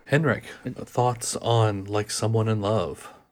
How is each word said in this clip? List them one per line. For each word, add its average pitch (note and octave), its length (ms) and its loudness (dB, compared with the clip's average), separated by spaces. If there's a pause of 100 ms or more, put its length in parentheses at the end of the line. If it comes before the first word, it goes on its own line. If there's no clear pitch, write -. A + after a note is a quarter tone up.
Henrik, C#3 380 2 (420)
thoughts B2 520 0
on, G#2+ 480 2
like, G#2 260 -2
Someone A2 380 2
in G#2+ 120 0
Love? G2+ 480 -2 (220)